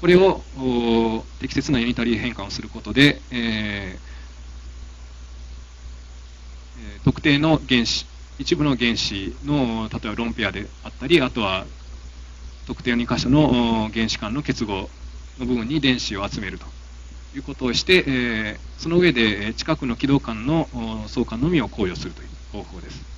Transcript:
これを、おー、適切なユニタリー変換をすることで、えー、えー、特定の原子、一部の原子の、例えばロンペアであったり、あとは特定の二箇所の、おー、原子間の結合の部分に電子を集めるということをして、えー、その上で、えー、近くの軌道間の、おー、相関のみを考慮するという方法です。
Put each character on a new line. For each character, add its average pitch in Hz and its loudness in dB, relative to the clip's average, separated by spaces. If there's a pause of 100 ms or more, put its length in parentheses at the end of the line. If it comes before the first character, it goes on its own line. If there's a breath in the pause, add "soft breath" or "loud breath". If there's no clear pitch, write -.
こ 175 2
れ 175 10
を、 185 8 (160)
お 117 4
ー、 - -12 (180)
適 - -4
切 139 0
な 127 4
ユ 117 2
ニ 120 0
タ 117 0
リ 117 2
ー - -2
変 113 -4
換 98 -8
を 101 -10
す - -8
る 107 -10
こ 113 -12
と 107 -6
で、 143 6
え 107 -2 (3000 loud breath)
ー、 101 -10
え - -16
ー、 - -14
特 - 4
定 143 6
の 151 6
原 123 4
子、 - -2 (340)
一 - 0
部 147 2
の 139 4
原 117 2
子 98 -4 (120)
の、 117 0
例 113 -6
え 113 -2
ば 104 -4
ロ 117 -2
ン 113 -4
ペ 113 -2
ア 95 0
で 98 -6 (160)
あ 107 -12
っ - -14
た - -10
り、 151 6
あ 123 0
と 120 -4
は 95 0 (1040)
特 - -8
定 123 0
の 120 2
二 120 0
箇 120 0
所 127 0
の、 123 6
お 107 -4
ー、 - -12
原 113 2
子 - -2
間 107 -4
の 147 -2
結 127 -2
合 98 -4 (480)
の 127 -4
部 123 2
分 117 -2
に 151 0
電 131 4
子 107 -4
を 98 -2
集 - -6
め 95 -6
る 80 -10
と - -14 (680)
い - -6
う 143 -10
こ 139 -10
と 127 -4
を 117 2
し - 2
て、 185 6
え 120 0
ー、 - -12
そ 165 -4
の 170 4
上 175 8
で、 104 4
え 110 -2
ー、 110 -4
近 - -2
く 139 -6
の 117 0
軌 135 -2
道 139 6
間 113 -4
の、 156 2
お 110 -6
ー、 107 -10
相 117 0
関 113 -4
の 151 2
み 170 4
を 104 0
考 - -4
慮 90 0
す 82 -6
る 87 -8
と - -14
い - -14
う - -14 (240)
方 101 -8
法 87 -14
で - -12
す。 69 -12 (160)